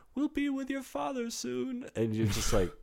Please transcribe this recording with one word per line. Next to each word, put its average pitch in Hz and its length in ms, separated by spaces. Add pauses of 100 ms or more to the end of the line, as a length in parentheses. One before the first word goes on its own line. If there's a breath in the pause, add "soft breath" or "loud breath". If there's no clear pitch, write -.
(140)
"We'll 285 140
be 285 220
with 269 200
your 269 140
father 269 460
soon." 247 560 (100)
And 110 200
you're 110 120
just - 260
like, 110 180 (120)